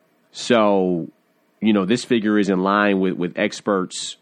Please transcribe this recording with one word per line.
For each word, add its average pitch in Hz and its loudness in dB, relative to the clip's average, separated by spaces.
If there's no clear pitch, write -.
So, 95 0
you 107 2
know, 98 2
this 120 0
figure 107 0
is 98 2
in 92 0
line 101 2
with, 92 0
with 87 -6
experts, - -4